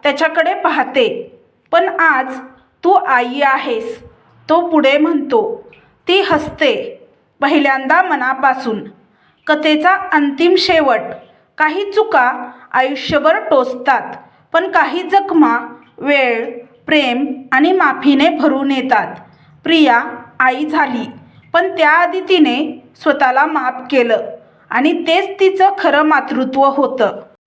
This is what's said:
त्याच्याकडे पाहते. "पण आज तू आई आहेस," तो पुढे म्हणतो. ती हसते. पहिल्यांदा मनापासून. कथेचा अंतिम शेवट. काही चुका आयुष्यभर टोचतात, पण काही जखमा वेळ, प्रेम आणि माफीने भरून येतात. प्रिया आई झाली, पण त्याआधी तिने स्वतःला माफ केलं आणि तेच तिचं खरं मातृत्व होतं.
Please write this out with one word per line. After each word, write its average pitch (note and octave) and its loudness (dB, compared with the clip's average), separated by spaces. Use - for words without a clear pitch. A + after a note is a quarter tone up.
त्याच्याकडे D#4+ 0
पाहते. C#4+ -4
"पण F4 2
आज C#4+ -2
तू F4 4
आई B3+ 0
आहेस," C4 -2
तो F4 2
पुढे D4 2
म्हणतो. C#4+ -2
ती F#4 4
हसते. - -2
पहिल्यांदा C#4 2
मनापासून. C4 -2
कथेचा D4+ 2
अंतिम D#4 2
शेवट. D4+ 2
काही F4 -2
चुका C4 0
आयुष्यभर C#4+ 0
टोचतात, B3+ 0
पण F4+ 0
काही E4+ 0
जखमा E4+ 2
वेळ, B3 -2
प्रेम C#4 -4
आणि D4 2
माफीने C#4+ 2
भरून C#4 0
येतात. B3+ 0
प्रिया C#4+ 4
आई C4 0
झाली, C#4 -2
पण F#4 0
त्याआधी E4+ 2
तिने D4+ 0
स्वतःला C#4 2
माफ C4 -4
केलं A#3+ 0
आणि D#4 0
तेच F#4+ 0
तिचं F#4+ 4
खरं D4 2
मातृत्व C4+ 0
होतं. C4 0